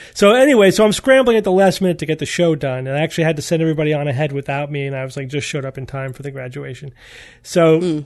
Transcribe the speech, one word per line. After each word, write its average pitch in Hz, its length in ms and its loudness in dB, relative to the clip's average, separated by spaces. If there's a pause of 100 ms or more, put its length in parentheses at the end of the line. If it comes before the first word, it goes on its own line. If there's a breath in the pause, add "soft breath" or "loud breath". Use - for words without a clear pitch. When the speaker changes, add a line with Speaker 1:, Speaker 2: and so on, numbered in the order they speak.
(140)
Speaker 1:
So 202 200 6
anyway, 254 380 6
so 208 120 2
I'm 214 80 4
scrambling 262 460 2
at 214 80 0
the 190 80 0
last 190 260 2
minute 180 200 0
to 156 60 -8
get 156 140 -4
the 147 60 -6
show 170 300 0
done, 131 320 -6
and 135 100 -4
I - 60 0
actually 165 200 -2
had 160 140 0
to 151 40 -6
send 165 200 -2
everybody 156 320 0
on 143 160 -2
ahead 139 240 -2
without 139 360 -6
me, 143 160 -4
and 139 120 -6
I 131 80 -6
was, 131 100 -12
like, 139 140 -8
just 135 180 -4
showed 147 160 -6
up 131 140 -10
in 131 80 -10
time 135 260 -8
for 131 120 -14
the 143 80 -10
graduation. 135 600 -12 (500 loud breath)
So 160 380 4
Speaker 2:
Mm. 160 260 -2